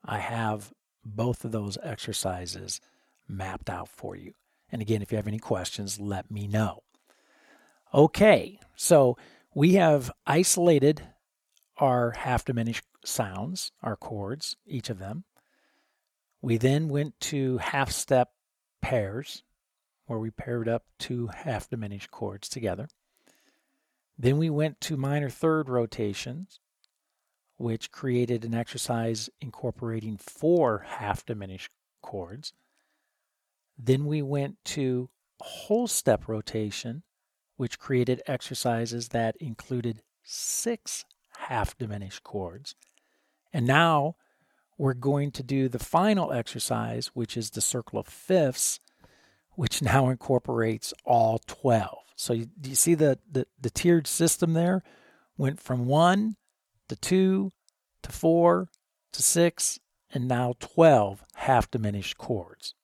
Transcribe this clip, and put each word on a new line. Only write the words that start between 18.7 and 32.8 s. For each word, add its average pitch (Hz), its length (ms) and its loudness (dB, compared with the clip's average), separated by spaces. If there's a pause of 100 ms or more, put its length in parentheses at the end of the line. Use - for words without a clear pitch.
pairs, 110 640 -4 (640)
where 113 140 -4
we 110 100 -6
paired 117 380 -6
up 117 160 -2 (120)
two 120 300 -6
half 110 420 -8
diminished 104 440 -10
chords 98 360 -10
together. 110 400 -6 (1300)
Then 131 200 4
we 165 100 2
went 151 340 -2
to 156 140 -4
minor 139 320 -2
third 156 400 0
rotations, 123 920 -4 (960)
which 113 340 -6
created 123 540 -2
an 117 100 -4
exercise 117 720 -4 (120)
incorporating 113 760 -8
four 151 680 2
half - 400 -6
diminished 98 460 -10 (280)
chords. 101 520 -12 (1200)